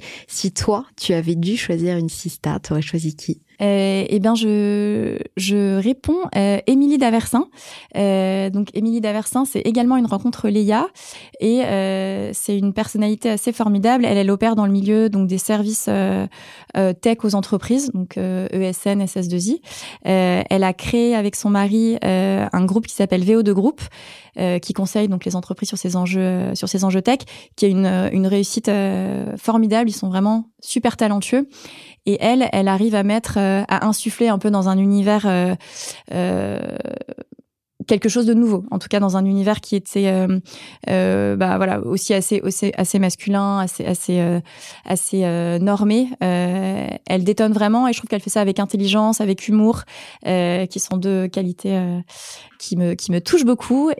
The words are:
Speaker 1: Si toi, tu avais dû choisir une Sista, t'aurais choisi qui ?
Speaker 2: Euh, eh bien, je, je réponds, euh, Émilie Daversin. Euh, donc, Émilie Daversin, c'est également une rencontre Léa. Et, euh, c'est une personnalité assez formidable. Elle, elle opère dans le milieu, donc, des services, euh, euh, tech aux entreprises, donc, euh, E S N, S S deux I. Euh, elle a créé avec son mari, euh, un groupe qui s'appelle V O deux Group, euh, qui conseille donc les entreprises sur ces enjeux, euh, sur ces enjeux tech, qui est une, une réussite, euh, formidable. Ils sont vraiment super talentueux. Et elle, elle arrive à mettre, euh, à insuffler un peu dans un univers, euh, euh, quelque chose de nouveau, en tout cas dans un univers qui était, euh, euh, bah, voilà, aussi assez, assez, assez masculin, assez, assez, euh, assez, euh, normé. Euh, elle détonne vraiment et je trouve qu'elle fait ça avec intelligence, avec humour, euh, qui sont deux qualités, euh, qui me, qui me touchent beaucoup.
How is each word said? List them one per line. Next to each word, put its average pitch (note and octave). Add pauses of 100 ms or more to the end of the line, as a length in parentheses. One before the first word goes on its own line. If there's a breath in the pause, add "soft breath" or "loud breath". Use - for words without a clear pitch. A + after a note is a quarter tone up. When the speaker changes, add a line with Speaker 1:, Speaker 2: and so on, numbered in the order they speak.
(280 loud breath)
Speaker 1:
Si -
toi, A3 (120)
tu -
avais E3
dû F3
choisir F3
une E3
Sista, -
t'aurais D3+
choisi D#3
qui ? - (180 soft breath)
Speaker 2:
Euh, G3
eh G#3
bien, A3
je, G#3 (180)
je G3
réponds, C4+ (160)
euh, G3+
Émilie C#4+
Daversin. A#3 (480 loud breath)
Euh, F#3+
donc, G3+
Émilie A3+
Daversin, G#3+
c'est -
également A#3+
une A#3+
rencontre G#3+
Léa. G#3+ (540 loud breath)
Et, A#3+
euh, F#3+
c'est G3+
une G3
personnalité G#3+
assez G#3+
formidable. A3
Elle, G#3+
elle G3
opère A3
dans G#3+
le G3
milieu, G#3+
donc, G3
des F#3
services, G#3+
euh, G3 (480 loud breath)
euh, F#3+
tech A3+
aux G#3
entreprises, A#3
donc, F#3
euh, F#3
E F#3+
S F#3
N, G3+
S F#3+
S F#3
deux F3
I. D4+ (460 loud breath)
Euh, F#3
elle F#3+
a F#3
créé A#3
avec G3+
son -
mari, G#3+
euh, F#3+
un F3+
groupe F#3+
qui -
s'appelle F#3
V G#3+
O A3+
deux G3+
Group, A3 (580 loud breath)
euh, F3+
qui -
conseille G#3
donc F#3
les F3+
entreprises F3+
sur G3
ces F3+
enjeux, F3+
euh, F#3
sur F#3+
ces F#3+
enjeux F#3+
tech, B3+ (380 loud breath)
qui G#3
est G3
une, F#3
une F#3+
réussite, G3+
euh, G3
formidable. A3+
Ils G3+
sont F#3+
vraiment G#3 (180)
super A#3+
talentueux. A3+ (580 loud breath)
Et G3
elle, B3
elle G3
arrive G#3
à G3+
mettre, G#3+
euh, G3
à G3
insuffler A3
un G3+
peu G#3+
dans F#3+
un F#3+
univers, G3+
euh, F3+ (580 loud breath)
euh, E3+ (1300)
quelque G#3+
chose A#3+
de A#3
nouveau, A3
en G3
tout -
cas G#3
dans F#3+
un F#3+
univers G3
qui -
était, G3
euh, F#3 (480 loud breath)
euh, F#3
bah, F#3
voilà, F#3+
aussi F#3+
assez, G3
assez, G3
assez F#3+
masculin, G3
assez, F#3
assez, F3+
euh, F3 (460 loud breath)
assez, F#3+
euh, E3+
normé. G#3 (140)
Euh, F#3 (180)
elle F#3
détonne G#3+
vraiment G#3+
et A#3+
je -
trouve -
qu'elle G3+
fait G3
ça G#3+
avec G3
intelligence, G#3
avec G3
humour, G#3+ (440 loud breath)
euh, F3+
qui F#3+
sont -
deux F#3
qualités, F#3+
euh, F3+ (580 loud breath)
qui -
me, F3
qui F3
me F3
touchent D4+
beaucoup. B3+